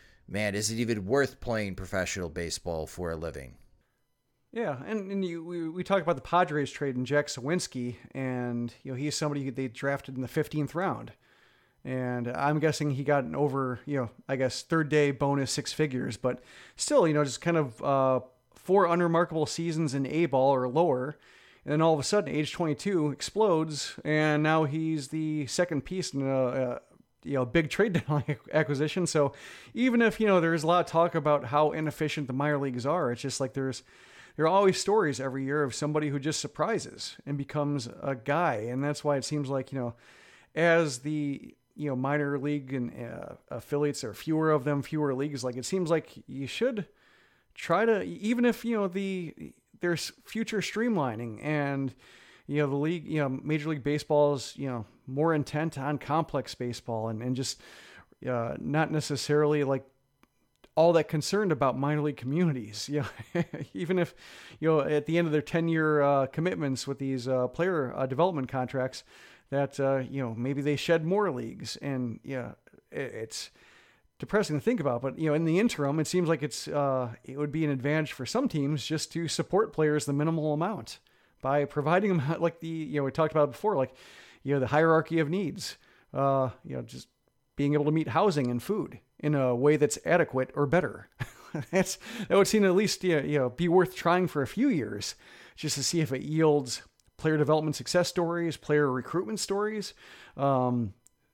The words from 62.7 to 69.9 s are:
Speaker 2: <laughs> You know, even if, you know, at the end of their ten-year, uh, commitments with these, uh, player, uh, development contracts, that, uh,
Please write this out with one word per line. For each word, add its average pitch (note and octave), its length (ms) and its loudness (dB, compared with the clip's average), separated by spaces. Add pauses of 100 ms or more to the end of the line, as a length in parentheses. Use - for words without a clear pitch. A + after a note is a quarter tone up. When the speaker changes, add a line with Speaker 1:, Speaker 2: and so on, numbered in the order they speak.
Speaker 2:
<laughs> C#3+ 40 -4
You D3 80 0
know, B2+ 420 -4 (300)
even F#3 260 0
if, E3+ 140 0 (460)
you D#3 100 2
know, D#3 120 4
at D3 240 2
the D#3+ 120 0
end E3+ 100 2
of D#3 40 -2
their D3+ 100 2
ten-year, D#3+ 600 2
uh, C#3+ 260 4
commitments D#3 600 -2
with C#3 120 -6
these, C3+ 280 -4
uh, B2+ 200 2
player, D#3 480 -2
uh, C3+ 100 -2
development C#3 440 0
contracts, B2+ 540 -4 (480)
that, C#3 280 -2
uh, C3+ 180 2